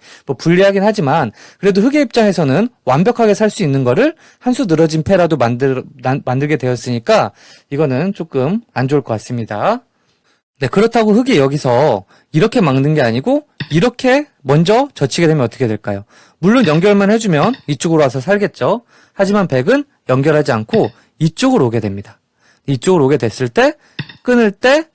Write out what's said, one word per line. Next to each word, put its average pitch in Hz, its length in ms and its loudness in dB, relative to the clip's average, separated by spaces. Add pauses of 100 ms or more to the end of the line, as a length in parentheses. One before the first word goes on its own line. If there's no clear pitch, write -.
(240)
뭐 139 120 -6
불리하긴 190 480 2
하지만 156 480 0 (260)
그래도 190 220 0
흑의 277 220 2
입장에서는 202 640 0 (160)
완벽하게 202 500 2
살 214 160 0
수 202 140 -4
있는 135 180 0
거를 185 320 0 (240)
한 247 140 -2
수 247 160 -2
늘어진 160 340 2
패라도 170 340 2
만들-, 123 460 -2 (180)
난-, 127 240 -4
만들게 143 320 -2
되었으니까 123 760 -2 (380)
이거는 147 440 -2
조금 165 460 -4 (120)
안 127 140 -2
좋을 143 160 0
것 - 120 -8
같습니다. 120 680 -4 (800)
네, 135 80 -2
그렇다고 220 440 2
흑이 240 240 2
여기서 135 680 0 (280)
이렇게 202 280 0
막는 139 340 0
게 147 80 0
아니고 135 460 -2 (220)
이렇게 247 560 0 (160)
먼저 170 520 2
젖히게 165 320 -2
되면 151 180 0
어떻게 117 220 -4
될까요? 104 380 -6 (340)
물론 220 280 2
연결만 196 440 2
해주면 214 440 0 (120)
이쪽으로 165 360 0
와서 135 180 0
살겠죠. 196 640 -2 (280)
하지만 196 360 0
백은 180 360 0 (240)
연결하지 143 440 0
않고 117 380 -2 (280)
이쪽으로 185 480 0
오게 113 140 -2
됩니다. 101 400 -8 (460)
이쪽으로 139 400 0
오게 143 100 2
됐을 120 320 -4
때 269 260 0 (480)
끊을 233 300 2
때 277 420 0